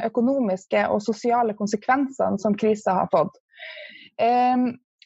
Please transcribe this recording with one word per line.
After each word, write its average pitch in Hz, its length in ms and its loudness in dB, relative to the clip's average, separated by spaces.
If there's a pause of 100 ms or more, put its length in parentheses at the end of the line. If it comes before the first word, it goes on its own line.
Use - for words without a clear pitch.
økonomiske 220 840 0
og 208 100 2
sosiale 233 540 0
konsekvensene 208 840 -2
som 208 200 0
krisa 214 400 0
har 170 120 0
fått. - 280 0 (800)
Em, 247 540 2 (320)